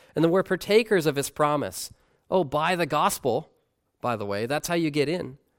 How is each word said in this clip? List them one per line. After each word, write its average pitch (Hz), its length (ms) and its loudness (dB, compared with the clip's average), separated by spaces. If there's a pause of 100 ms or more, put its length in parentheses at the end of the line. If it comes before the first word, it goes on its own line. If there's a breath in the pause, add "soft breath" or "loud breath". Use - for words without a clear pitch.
(140 soft breath)
And 151 100 2
then 165 80 4
we're 185 100 4
partakers 202 640 2
of 147 120 0
his 139 120 -2
promise. 147 640 -2 (380)
Oh, 143 120 2
by 151 320 0
the 170 120 0
gospel, 151 640 -2 (500)
by 120 160 -2
the 107 80 -6
way. 101 220 -4
That's 147 220 -4
how 175 60 -2
you 165 160 0
get 143 200 0
in. 151 260 -6 (220)